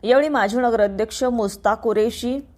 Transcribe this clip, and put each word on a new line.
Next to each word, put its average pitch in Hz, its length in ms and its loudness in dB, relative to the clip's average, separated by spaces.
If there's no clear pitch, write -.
यावेळी 269 260 4
माजी 240 300 0
नगराध्यक्ष 220 640 0
मुस्ताक 220 560 -2
कुरेशी 226 600 -2